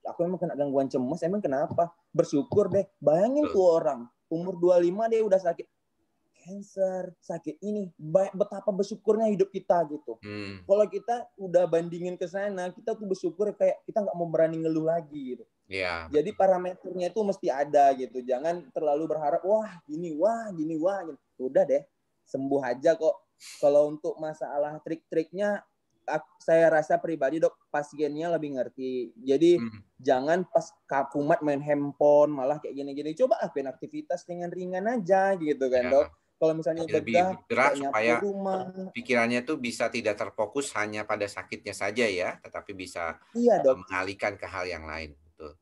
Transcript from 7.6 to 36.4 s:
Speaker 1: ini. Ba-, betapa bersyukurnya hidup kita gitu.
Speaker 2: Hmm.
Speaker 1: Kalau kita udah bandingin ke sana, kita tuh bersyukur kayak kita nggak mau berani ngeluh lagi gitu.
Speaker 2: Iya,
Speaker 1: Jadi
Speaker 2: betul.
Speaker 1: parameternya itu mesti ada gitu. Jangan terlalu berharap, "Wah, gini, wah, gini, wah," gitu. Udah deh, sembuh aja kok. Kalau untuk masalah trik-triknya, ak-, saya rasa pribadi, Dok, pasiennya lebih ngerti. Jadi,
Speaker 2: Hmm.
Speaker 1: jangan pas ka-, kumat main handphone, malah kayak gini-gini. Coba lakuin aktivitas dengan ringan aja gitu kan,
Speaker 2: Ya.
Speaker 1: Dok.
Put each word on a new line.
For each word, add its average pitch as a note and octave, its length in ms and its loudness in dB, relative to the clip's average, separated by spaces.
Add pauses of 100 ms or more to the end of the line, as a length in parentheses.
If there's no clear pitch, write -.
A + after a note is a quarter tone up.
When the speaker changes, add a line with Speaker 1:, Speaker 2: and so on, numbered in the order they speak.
Speaker 1:
ini. G#3 320 -4
Ba-, E3 360 0
betapa G3 360 -4
bersyukurnya G#3 600 0
hidup G3 200 2
kita F3+ 400 0
gitu. D3 320 -10
Speaker 2:
Hmm. G2+ 440 -10
Speaker 1:
Kalau G#3 240 4
kita A#3 480 -6
udah F3+ 280 2
bandingin E3+ 520 -2
ke F3+ 120 -6
sana, F#3+ 440 -6
kita A3 240 -6
tuh A3 120 -10
bersyukur F#3+ 480 -2
kayak F#3+ 280 2
kita G3+ 200 -2
nggak F#3 120 -4
mau E3+ 120 -4
berani D#3+ 320 0
ngeluh D#3+ 280 -2
lagi D3 480 -6
gitu. - 80 -20 (260)
Speaker 2:
Iya, F2 400 -4
Speaker 1:
Jadi D3+ 220 2
Speaker 2:
betul. - 80 -2
Speaker 1:
parameternya F3+ 680 0
itu - 140 -4
mesti G3 240 -2
ada C#3+ 380 4 (100)
gitu. B2+ 300 -8
Jangan C#3+ 500 -4
terlalu D#3 420 0
berharap, D#3 280 0
"Wah, G3+ 420 0
gini, D#3+ 260 -8
wah, G#3+ 380 0
gini, D#3+ 300 -4
wah," F#3+ 240 -2
gitu. C3+ 420 -12
Udah E3+ 160 4
deh, C#3+ 220 0 (420)
sembuh C#3 380 -2
aja C3+ 320 2
kok. D#3 180 0 (420)
Kalau D3 320 6
untuk D#3 320 -8
masalah D3+ 640 -4
trik-triknya, E3+ 800 -4 (480)
ak-, - 320 -6
saya E3 240 6
rasa D#3+ 320 4
pribadi, D#3 400 -2
Dok, - 320 -2
pasiennya D3 640 -4
lebih D3 240 -6
ngerti. B2+ 560 -6
Jadi, C#3+ 420 4
Speaker 2:
Hmm. A2 240 -6 (200)
Speaker 1:
jangan C#3 500 2
pas E3 140 2 (240)
ka-, C3+ 220 0
kumat D3 340 2
main C#3+ 180 0
handphone, D3 720 4
malah C#3 240 -2
kayak - 160 -10
gini-gini. C#3+ 400 -8
Coba C4 240 2
lakuin D3 320 -4
aktivitas D3+ 560 -10
dengan F3 240 -8
ringan F#3 380 -6
aja G3 500 2
gitu C#3+ 320 0
kan, B2 160 2
Speaker 2:
Ya. C3 40 0
Speaker 1:
Dok. C#3+ 160 4 (340)